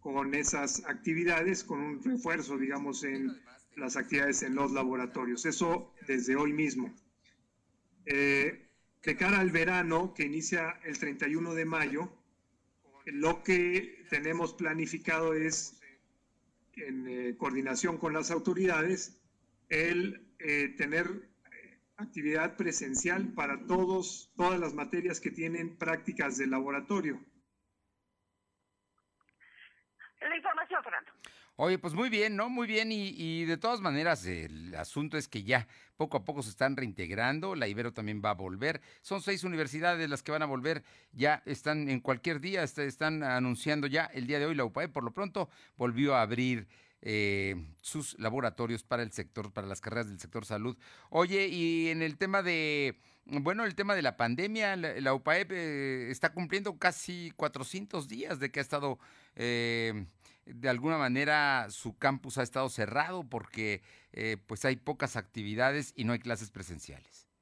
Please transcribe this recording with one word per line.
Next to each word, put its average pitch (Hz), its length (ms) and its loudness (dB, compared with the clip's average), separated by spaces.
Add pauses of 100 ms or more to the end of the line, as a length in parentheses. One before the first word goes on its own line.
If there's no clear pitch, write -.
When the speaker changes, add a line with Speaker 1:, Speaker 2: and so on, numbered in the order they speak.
Speaker 1:
con 139 340 -2
esas 143 520 0
actividades, 165 760 2
con 147 160 -4
un 147 240 -6
refuerzo, 165 540 0
digamos, 139 460 -2
en 135 380 -4 (340)
las 131 200 -4
actividades 139 460 2
en 131 120 -2
los 139 160 2
laboratorios. 127 760 0
Eso 170 480 0 (120)
desde 131 300 2
hoy 147 160 2
mismo. 143 420 0 (1120)
Eh, 143 540 4 (420)
de 151 140 2
cara 196 240 4
al 185 100 6
verano, 175 640 4
que 151 100 0
inicia 160 600 -2
el 147 140 -6
treinta 147 280 -2
y 151 100 2
uno 165 180 -2
de 165 100 0
mayo, 160 460 0 (960)
lo 156 360 0
que 180 680 2
tenemos 160 460 0
planificado 160 800 0
es, 156 460 -2 (960)
en, 131 320 -6
eh, 123 280 -2
coordinación 135 600 0
con 160 140 0
las 156 180 0
autoridades, 175 920 2 (460)
el, 170 580 2 (120)
eh, 147 380 2
tener 156 300 2 (880)
actividad 156 600 0
presencial 170 800 0
para 143 320 -2
todos, 185 680 0
todas 180 220 4
las 160 160 -2
materias 170 460 -2
que 143 100 -4
tienen 165 480 -6
prácticas 160 600 -2
de 135 80 0
laboratorio. 139 760 -2 (3000)
Speaker 2:
La 320 160 -2 (1200)
Speaker 3:
Oye, 180 220 2
pues 170 160 -6
muy 226 140 0
bien, 214 260 2
¿no? 208 140 0
Muy 247 180 -2
bien, 220 240 0
y, 208 260 -2
y 165 280 -2
de 165 120 2
todas 226 240 0
maneras, 151 460 2
el 82 480 -6
asunto 139 420 -4
es 147 120 -4
que 104 160 -6
ya 120 240 2 (280)
poco 151 200 -2
a 101 80 0
poco 143 180 -4
se 110 80 -6
están 135 260 0
reintegrando, 123 760 -2
la 127 140 -2
Ibero 113 240 -4
también 107 320 -4
va 107 60 4
a 104 40 4
volver, 98 460 -4 (220)
son 196 180 -4
seis 185 240 -2
universidades 160 640 0
las 139 140 -4
que 151 80 -4
van 156 100 0
a 156 40 0
volver, 139 360 -2 (300)
ya 147 340 2
están 151 420 0
en 131 120 2
cualquier 139 400 0
día, 180 240 0
est-, 147 160 -6
están 156 420 0
anunciando 127 640 2
ya 151 200 2
el 127 200 -6
día 143 140 0
de 147 60 2
hoy, 160 100 0
la 135 80 2
upae 135 240 -2
por 135 160 -4
lo 117 80 -4
pronto 190 360 -4 (280)
volvió 127 400 4
a 120 60 8
abrir, 117 440 2 (360)
eh, 101 520 2 (280)
sus - 360 -6
laboratorios 117 640 -2
para 120 220 -2
el 107 80 -10
sector, 101 400 -8
para 98 160 -8
las 98 120 -8
carreras 110 280 -4
del 98 100 -10
sector 104 280 -8
salud. 110 300 -4 (340)
Oye, 180 360 4
y 165 440 2
en 160 120 0
el 156 160 -2
tema 196 240 2
de, 151 560 2 (280)
bueno, 170 380 0
el 190 120 -2
tema 202 180 2
de 185 80 0
la 123 140 2
pandemia, 196 580 2
la, 160 200 -2
la 135 200 4
upae, 160 340 2
eh, 139 600 -2
está 135 220 0
cumpliendo 180 480 -4
casi 175 560 -2
cuatrocientos 147 720 -4
días 139 320 -6
de 135 100 -2
que 143 80 -6
ha 139 40 -2
estado, 143 360 -2 (380)
eh, 117 720 0 (400)
de 120 220 -6
alguna 131 280 2
manera 143 720 4
su 104 300 -10
campus 135 400 0
ha 135 40 2
estado 131 280 0
cerrado 143 580 -2
porque, 107 540 -4 (300)
eh, 110 340 -2
pues - 180 -8
hay 131 120 2
pocas 143 400 -4
actividades 117 800 -2
y - 80 -4
no 120 100 2
hay 117 60 -2
clases 113 300 -6
presenciales. 82 800 -14 (140)